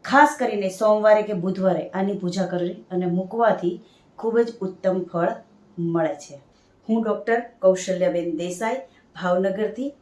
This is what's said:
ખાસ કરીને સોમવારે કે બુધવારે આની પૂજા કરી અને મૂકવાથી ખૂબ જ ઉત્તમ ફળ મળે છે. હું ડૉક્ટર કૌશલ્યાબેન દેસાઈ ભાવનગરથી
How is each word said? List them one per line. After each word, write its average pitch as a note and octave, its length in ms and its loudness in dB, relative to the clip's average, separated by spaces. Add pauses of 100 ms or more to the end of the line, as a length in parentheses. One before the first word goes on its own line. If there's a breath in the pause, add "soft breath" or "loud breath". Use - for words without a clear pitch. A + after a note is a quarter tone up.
ખાસ D4 340 6
કરીને G#3 300 -2
સોમવારે G#3+ 520 4
કે G#3 120 -4
બુધવારે F#3 560 0
આની G3 240 -2
પૂજા F3+ 320 -4
કરી F3 460 -6
અને F#3 140 -2
મૂકવાથી F#3 760 0 (360 soft breath)
ખૂબ A3 220 0
જ A#3 220 0
ઉત્તમ F#3 420 -2
ફળ F3 240 -2 (520)
મળે E3 360 0
છે. - 260 -18 (480 soft breath)
હું A3+ 140 2
ડૉક્ટર G#3+ 360 -2 (220)
કૌશલ્યાબેન F3 760 2
દેસાઈ F3+ 380 -4 (460 soft breath)
ભાવનગરથી G3 800 -2